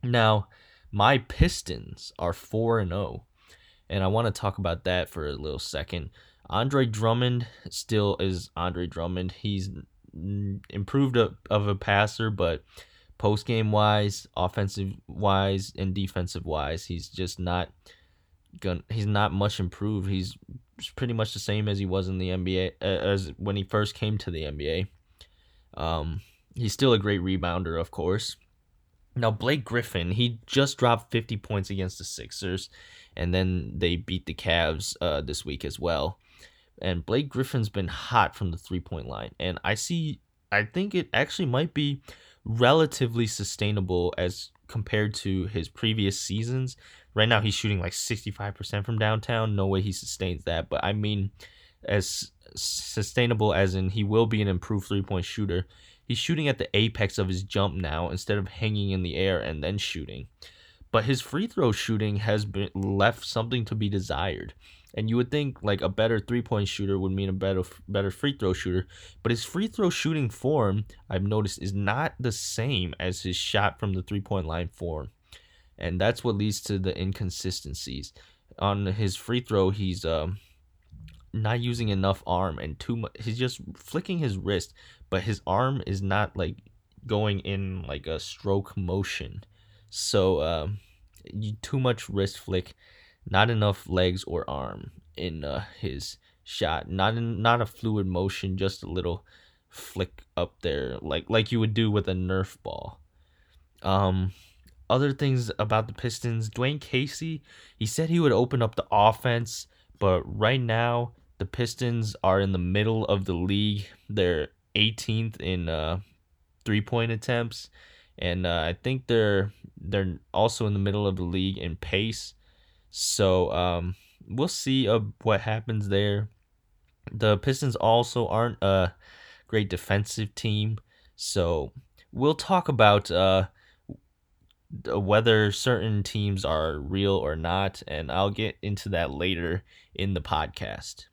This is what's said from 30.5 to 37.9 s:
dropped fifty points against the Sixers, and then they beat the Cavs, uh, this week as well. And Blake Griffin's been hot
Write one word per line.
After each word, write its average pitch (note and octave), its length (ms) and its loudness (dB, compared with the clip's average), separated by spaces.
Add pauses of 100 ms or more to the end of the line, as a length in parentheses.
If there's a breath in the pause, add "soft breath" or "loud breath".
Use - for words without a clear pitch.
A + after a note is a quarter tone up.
dropped A#2 340 2
fifty A2+ 240 -2
points G2+ 340 -4
against F#2+ 280 -4
the F2+ 80 -12
Sixers, - 640 -6 (460 loud breath)
and F2 180 0
then F#2 440 0
they F2 200 2
beat - 280 -4
the D#2 80 -8
Cavs, E2 680 0
uh, D#2 180 0
this D2 240 -6
week C#2+ 220 -8
as - 140 -8
well. E2 380 -2 (640 loud breath)
And F2 240 -4
Blake C#3 220 0
Griffin's B2 420 -2
been F2+ 200 -4
hot - 460 2